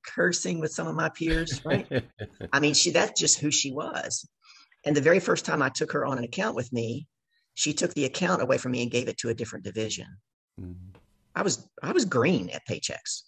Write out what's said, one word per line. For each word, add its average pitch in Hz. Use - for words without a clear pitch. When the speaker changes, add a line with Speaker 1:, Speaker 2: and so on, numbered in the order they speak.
Speaker 1:
cursing 175
with 156
some 165
of 156
my 156
peers, 160
right? 143
Speaker 2:
<laughs> -
Speaker 1:
I 139
mean, 147
she, 170
that's 190
just 151
who 147
she 139
was. -
And 147
the 143
very 165
first 175
time 160
I 127
took -
her 147
on 135
an 120
account 208
with 123
me, 117
she -
took 175
the 143
account 180
away 127
from 127
me 123
and 117
gave 120
it 113
to 117
a 113
different 110
division. 104
Speaker 2:
Mm-hmm. 90
Speaker 1:
I -
was, -
I 160
was 320
green 131
at -
Paychex, -